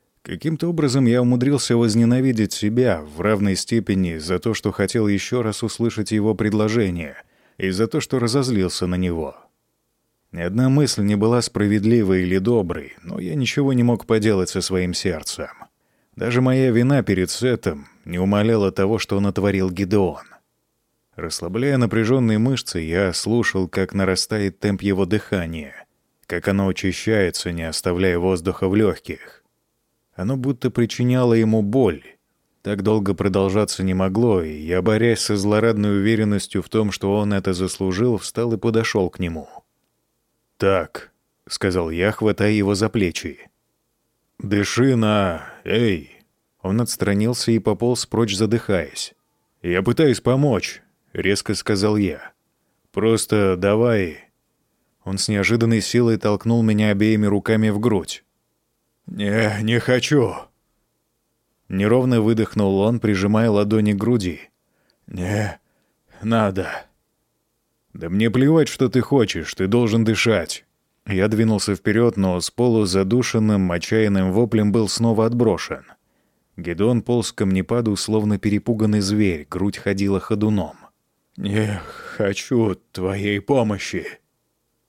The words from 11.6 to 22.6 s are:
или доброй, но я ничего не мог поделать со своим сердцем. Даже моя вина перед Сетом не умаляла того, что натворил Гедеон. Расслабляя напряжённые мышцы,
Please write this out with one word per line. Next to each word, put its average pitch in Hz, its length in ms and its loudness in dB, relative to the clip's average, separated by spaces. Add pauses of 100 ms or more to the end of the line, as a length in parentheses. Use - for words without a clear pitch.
или 90 160 0
доброй, 92 560 -2 (100)
но - 160 -12
я 120 160 -6
ничего 135 360 0
не 120 120 4
мог 120 200 2
поделать 104 440 2
со 92 140 -4
своим 90 300 -2
сердцем. 80 540 -6 (680)
Даже 120 240 -2
моя 131 320 2
вина 120 320 2
перед 92 260 0
Сетом 107 560 -4 (180)
не 87 140 -6
умаляла 101 540 2
того, 98 260 0
что 98 220 -2
натворил 95 500 0
Гедеон. 92 540 0 (880)
Расслабляя 92 640 -4
напряжённые 113 640 2
мышцы, 117 420 -2